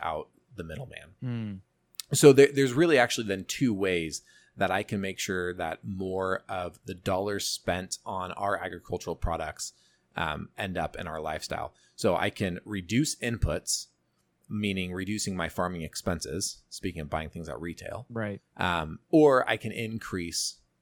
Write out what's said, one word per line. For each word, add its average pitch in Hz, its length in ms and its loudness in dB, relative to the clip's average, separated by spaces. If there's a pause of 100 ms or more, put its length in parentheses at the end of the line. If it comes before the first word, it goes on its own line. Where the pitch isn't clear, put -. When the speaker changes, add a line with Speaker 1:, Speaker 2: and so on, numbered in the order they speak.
Speaker 1:
out 78 260 -6 (280)
the 90 80 -10
middleman. 78 440 -12 (160)
Speaker 2:
Mm. 113 340 -6 (540)
Speaker 1:
So 139 220 10
there, 139 180 10
there's 135 220 2
really 156 240 6
actually 117 300 2
then 95 180 -2
two 127 260 2
ways 92 480 0 (360)
that 92 140 2
I 95 120 2
can 104 180 -4
make 95 180 -4
sure 90 360 -2
that 85 280 -6
more 95 640 -2
of 90 380 -6
the 92 100 -10
dollars 98 540 -2
spent 92 560 -4
on 92 280 -6
our 101 300 0
agricultural 87 540 -6
products, 80 560 -4 (440)
um, 80 420 -4
end 95 180 -6
up 80 200 -4
in 90 120 -10
our 80 120 -8
lifestyle. 78 520 -6 (240)
So 92 200 2
I 101 140 0
can 90 340 -2
reduce 104 520 0
inputs, - 680 -2 (640)
meaning 98 440 -2
reducing 95 440 -4
my 82 120 -2
farming 90 340 -2
expenses, 82 760 -4 (100)
speaking 85 340 -8
of 73 80 -8
buying 80 200 -4
things 82 180 -10
at 64 120 -10
retail. 87 500 -10
Speaker 2:
Right. 107 300 -6 (160)
Speaker 1:
Um, 82 420 0 (120)
or 143 380 8
I 117 80 2
can 110 160 -6
increase 107 840 -4 (260)